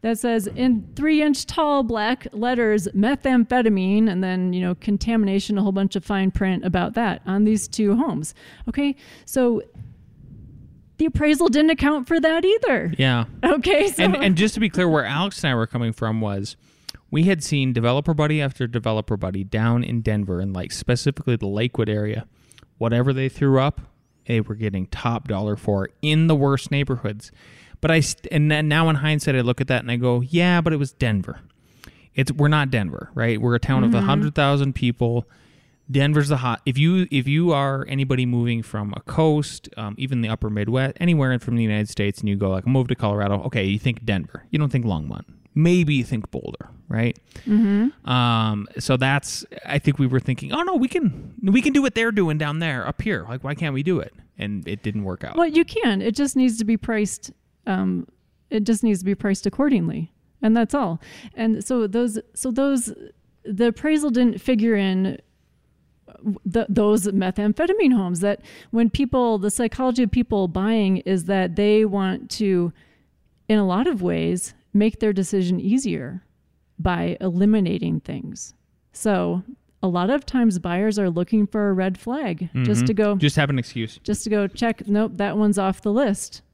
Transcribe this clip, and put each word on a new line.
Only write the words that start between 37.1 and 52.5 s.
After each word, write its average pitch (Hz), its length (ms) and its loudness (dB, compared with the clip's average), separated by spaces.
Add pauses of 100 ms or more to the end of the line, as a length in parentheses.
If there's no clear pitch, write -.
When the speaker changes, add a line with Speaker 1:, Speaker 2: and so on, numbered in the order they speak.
Speaker 2:
if 131 160 0
you 165 240 2
are 139 360 0
anybody 131 380 -2
moving 120 360 0
from 104 340 -6
a 110 60 -12
coast, 151 720 -2
um, 104 220 -8
even 131 220 -2
the 113 80 -2
upper 110 220 -4
Midwest, 113 480 -2
anywhere 160 320 2
in, 127 80 0
from 120 160 -4
the 117 80 2
United 107 260 0
States, 101 300 -2
and 104 100 -2
you 101 60 2
go, 98 160 0
like, 92 160 -2
"Move 127 220 2
to 123 80 0
Colorado," 101 480 0
okay, 110 200 -2
you 98 140 0
think 120 260 -4
Denver. 101 460 -4
You 151 80 -2
don't 147 140 0
think 123 120 -2
Longmont. 78 400 -4 (300)
Maybe 165 400 4
you 127 100 0
think 110 260 -6
Boulder, - 380 -10 (200)
right? 113 300 -2 (280)
Speaker 1:
Mm-hmm. 208 640 2
Speaker 2:
Um, 113 580 0 (100)
so - 200 0
that's, 135 480 -2 (180)
I 143 140 -4
think - 200 0
we 139 80 2
were 127 140 0
thinking, 127 320 -6
"Oh, 320 100 -2
no, 370 120 -2
we 254 140 2
can, 262 540 -4
we 202 200 4
can 294 100 2
do 277 100 -2
what 262 120 -2
they're 226 180 0
doing 170 240 0
down 151 220 -4